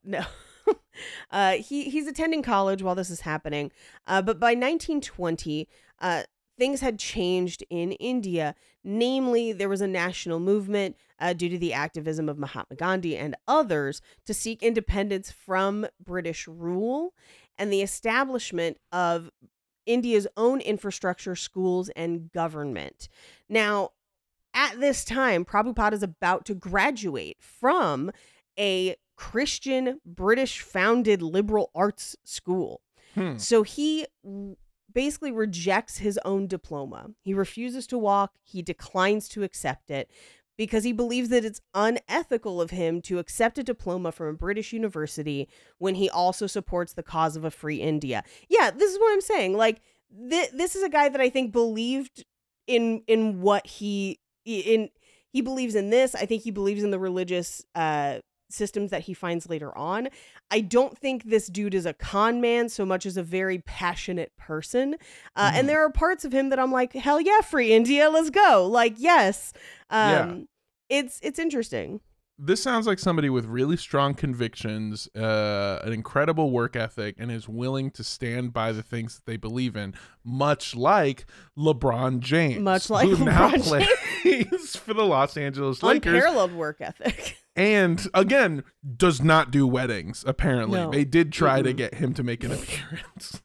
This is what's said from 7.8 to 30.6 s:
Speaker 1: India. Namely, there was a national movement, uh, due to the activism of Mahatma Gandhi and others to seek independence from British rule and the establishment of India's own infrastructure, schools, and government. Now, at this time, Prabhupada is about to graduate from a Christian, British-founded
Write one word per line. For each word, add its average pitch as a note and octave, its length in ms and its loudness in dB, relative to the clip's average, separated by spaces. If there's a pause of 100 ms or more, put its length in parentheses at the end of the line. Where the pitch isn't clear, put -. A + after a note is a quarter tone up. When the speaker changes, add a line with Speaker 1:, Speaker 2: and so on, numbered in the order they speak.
Speaker 1:
India. F#3 600 -4 (300)
Namely, A#3 680 0
there G3 160 -4
was G3 100 -2
a G3+ 80 0
national F3 540 -2
movement, G3 560 0 (200)
uh, F3 140 -2
due F3 160 -2
to F3 100 -4
the E3 140 -2
activism D#3 560 -4
of D3 100 -6
Mahatma C#3 380 -10
Gandhi F3 420 -2
and D3 180 -8 (120)
others F3 540 0 (240)
to G#3+ 80 -8
seek A3 280 -6
independence G#3 720 0
from G3 560 -2 (160)
British E3+ 460 -8
rule G3 640 -4 (440)
and G3+ 140 -4
the G3 100 0
establishment A3 960 -2 (140)
of E3+ 400 -2 (540)
India's A#3 500 2
own B3 240 2
infrastructure, G3 760 -4
schools, F#3 600 -2
and E3 380 -6
government. D3 760 -6 (400)
Now, G#3 440 2 (640)
at B3 280 0
this C#4 240 2
time, A3+ 400 0
Prabhupada G#3+ 480 0
is G#3 100 -4
about F3+ 440 -2
to G#3+ 60 -6
graduate F#3 840 -4
from G3+ 720 0 (480)
a F#3 380 0 (180)
Christian, C4 920 -4
British-founded G#3 1160 0